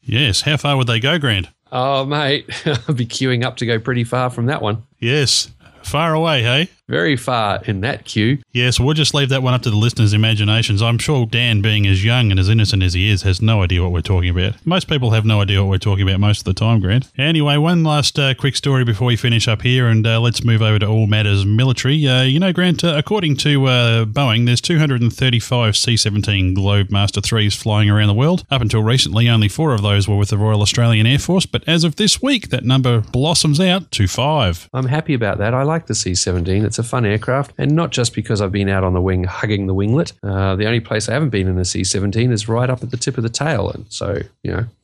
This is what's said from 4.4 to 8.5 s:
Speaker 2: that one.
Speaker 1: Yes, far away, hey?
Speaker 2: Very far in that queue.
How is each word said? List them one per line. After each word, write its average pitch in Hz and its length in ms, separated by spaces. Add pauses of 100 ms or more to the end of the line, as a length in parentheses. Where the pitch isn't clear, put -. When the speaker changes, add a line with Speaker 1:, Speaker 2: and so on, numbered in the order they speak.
Speaker 2:
that 139 160
one. 107 180 (160)
Speaker 1:
Yes, 131 540 (320)
far 156 320
away, 156 260
hey? 131 280 (180)
Speaker 2:
Very 147 300
far 107 480
in 98 160
that 127 220
queue. 117 360 (120)